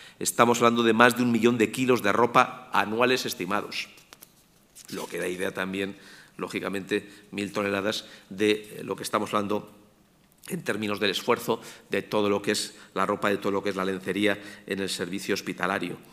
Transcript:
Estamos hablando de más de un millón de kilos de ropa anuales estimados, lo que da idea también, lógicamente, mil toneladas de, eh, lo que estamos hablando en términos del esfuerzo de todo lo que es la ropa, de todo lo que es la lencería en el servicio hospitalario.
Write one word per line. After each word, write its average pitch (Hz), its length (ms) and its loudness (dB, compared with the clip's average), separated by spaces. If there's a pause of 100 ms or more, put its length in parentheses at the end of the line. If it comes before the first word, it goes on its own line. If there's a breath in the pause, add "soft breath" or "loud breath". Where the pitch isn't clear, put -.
(200 loud breath)
Estamos 120 380 4
hablando 117 260 4
de 113 80 6
más 117 240 8
de 123 80 2
un 120 80 2
millón 117 260 4
de 110 140 2
kilos 123 320 2
de 101 80 2
ropa 120 640 2
anuales 113 520 2
estimados, 101 600 -6 (1040)
lo 92 180 -8
que 90 100 -8
da 90 120 -4
idea 92 240 -4
también, 98 420 -4 (400 loud breath)
lógicamente, 98 760 -4 (220 loud breath)
mil 98 220 -6
toneladas 101 500 -2 (260 loud breath)
de, 104 220 2
eh, - 320 -6
lo 98 140 -6
que 107 60 -10
estamos 104 300 -2
hablando 104 440 -4 (680)
en 170 160 -8
términos 104 360 -4
del 101 120 2
esfuerzo 113 500 0 (300 loud breath)
de 101 100 0
todo 104 260 0
lo 101 140 2
que 107 100 0
es - 220 -4 (220 loud breath)
la 95 100 0
ropa, 104 240 0
de 101 80 2
todo 101 140 -2
lo 98 120 -2
que 101 60 -2
es 95 60 -2
la 92 100 -2
lencería 98 560 -2 (240 loud breath)
en 98 140 -4
el 95 100 -4
servicio 95 460 -4
hospitalario. 90 640 -4 (160 loud breath)